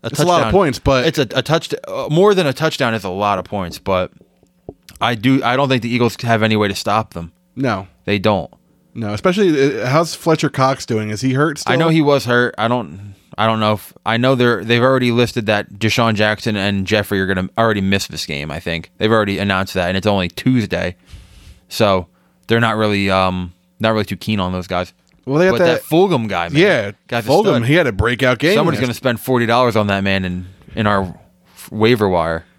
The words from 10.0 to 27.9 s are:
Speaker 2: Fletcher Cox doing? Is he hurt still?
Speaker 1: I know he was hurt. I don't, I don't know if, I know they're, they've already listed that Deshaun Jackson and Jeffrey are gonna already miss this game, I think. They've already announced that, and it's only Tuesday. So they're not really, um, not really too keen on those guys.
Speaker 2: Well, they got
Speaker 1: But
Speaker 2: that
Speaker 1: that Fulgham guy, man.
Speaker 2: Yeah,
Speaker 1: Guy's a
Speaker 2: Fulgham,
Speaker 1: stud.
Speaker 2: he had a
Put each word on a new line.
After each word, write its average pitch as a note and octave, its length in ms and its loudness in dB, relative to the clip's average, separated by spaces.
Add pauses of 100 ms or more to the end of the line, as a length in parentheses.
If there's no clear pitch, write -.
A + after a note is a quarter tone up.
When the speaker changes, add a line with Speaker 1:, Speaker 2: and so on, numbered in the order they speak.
Speaker 2:
Fletcher D#3+ 340 0
Cox C3+ 340 0
doing? G#2+ 260 -4
Is G#2+ 100 -8
he C3 140 0
hurt D3 240 0
still? - 140 -2
Speaker 1:
I C3 40 2
know E3 140 2
he D#3+ 120 4
was C#3+ 220 2
hurt. A#2+ 340 0
I A2 80 0
don't, G2+ 480 -6 (240)
I A2 80 2
don't A2 140 0
know G#2+ 140 2
if, - 180 -12 (120)
I A2+ 120 0
know B2+ 180 4
they're, A#2+ 300 2
they've A#2 180 2
already B2+ 300 2
listed A#2 340 0
that G#2 280 0
Deshaun A2+ 420 0
Jackson G#2+ 400 0
and G2 320 -2
Jeffrey G#2 320 0
are F#2+ 60 0
gonna F#2 300 -2
already A2+ 260 2
miss G2 260 0
this - 180 -10
game, D2 240 -8
I D2+ 80 -8
think. E2 400 -6
They've A2 140 0
already G2+ 260 0
announced F#2+ 360 -2
that, F2+ 120 0
and F#2 100 -2
it's F#2+ 120 0
only G2 180 0
Tuesday. F2+ 680 -2 (720)
So F#2+ 400 0 (400)
they're A#2 120 4
not A2+ 160 0
really, G2+ 340 0
um, F#2 420 0 (260)
not A2 140 0
really G#2+ 140 0
too G2 100 -8
keen G#2+ 240 -4
on F#2 120 -2
those F2+ 140 -6
guys. F2+ 260 -4 (320)
Speaker 2:
Well, C#3 140 -2
they F3+ 80 4
got F#3+ 60 4
Speaker 1:
But G3+ 140 2
Speaker 2:
that E3 160 0
Speaker 1:
that - 20 -
Fulgham D#3 440 2
guy, E2+ 200 -4
man. C#3 120 2
Speaker 2:
Yeah, C#3 300 2 (160)
Speaker 1:
Guy's A#2 200 -4
a - 20 -6
Speaker 2:
Fulgham, E3 140 4 (160)
Speaker 1:
stud. B2 80 -2
Speaker 2:
he C#3+ 80 2
had E3 120 4
a A#2 60 -2